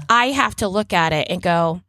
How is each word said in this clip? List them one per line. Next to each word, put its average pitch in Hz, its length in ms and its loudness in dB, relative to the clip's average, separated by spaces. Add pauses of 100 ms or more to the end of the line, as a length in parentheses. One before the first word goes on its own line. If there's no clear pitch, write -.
(100)
I 240 220 4
have 247 240 0
to 214 120 -2
look 208 240 -2
at 165 220 2
it 151 160 -2
and 175 100 -4
go, 170 480 0